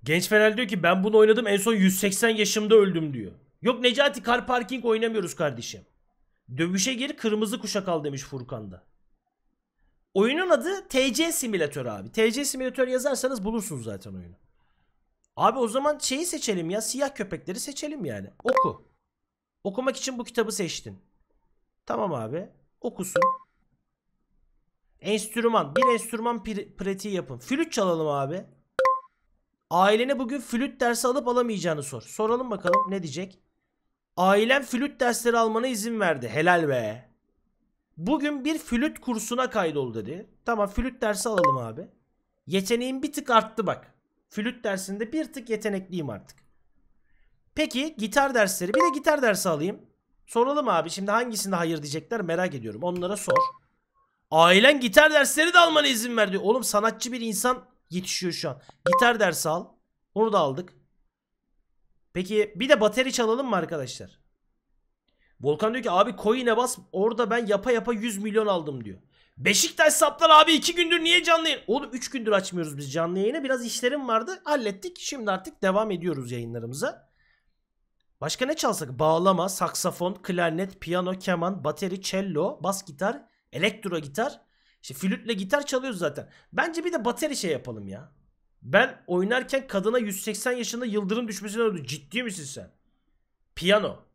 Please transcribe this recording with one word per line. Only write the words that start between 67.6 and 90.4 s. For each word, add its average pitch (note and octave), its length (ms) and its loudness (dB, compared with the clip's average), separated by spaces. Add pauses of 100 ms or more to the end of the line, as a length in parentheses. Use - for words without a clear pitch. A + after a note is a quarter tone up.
yapa A#3 220 0
yüz G#3+ 240 -4
milyon G#3+ 300 0
aldım D3+ 380 -2
diyor. G2 140 -14 (380)
Beşiktaş D4+ 560 4
saplar D#4+ 360 4
abi, D#4 240 10
iki E4+ 220 2
gündür E4+ 240 2
niye E4+ 240 4
canlı E4 260 4
yayın? C4+ 180 -2
Oğlum B3+ 260 -2
üç B3 160 -8
gündür A3 220 -2
açmıyoruz F3+ 460 -2
biz C#3 160 -10
canlı E3+ 260 -2
yayını. C4 240 -2
Biraz B3+ 220 -2
işlerim B3+ 420 -4
vardı, A#3 360 -2
hallettik. B3 560 -4
Şimdi A3+ 320 -6
artık F#3 300 -6
devam G3+ 300 2
ediyoruz D#3 400 -4
yayınlarımıza. A#2+ 800 -8 (1080)
Başka D#3+ 240 -4
ne D4+ 100 -2
çalsak? D#3+ 440 -4
Bağlama, F3 500 4
saksafon, F3+ 640 -4
klarnet, F3 680 -4
piyano, F#3 380 -4
keman, F3 440 -4
bateri, F3+ 380 -4
cello, F#3+ 600 -4
bas F#3+ 220 -4
gitar, G3 400 -6 (260)
elektro F3 480 -4
gitar. D3+ 420 -6 (400)
İşte - 120 -14
flütle G3+ 400 -2
gitar G#3+ 320 -2
çalıyoruz C4 340 -4
zaten. D3+ 320 -4 (220)
Bence D#4+ 320 -2
bir F4 80 -2
de B3 120 -4
bateri C4 300 -2
şey F3 160 -4
yapalım A2+ 360 -8
ya. G#2+ 240 -16 (500)
Ben G#3 460 2
oynarken B3 600 -2
kadına G#3 320 0
yüz G#3 240 -4
seksen A3 280 -4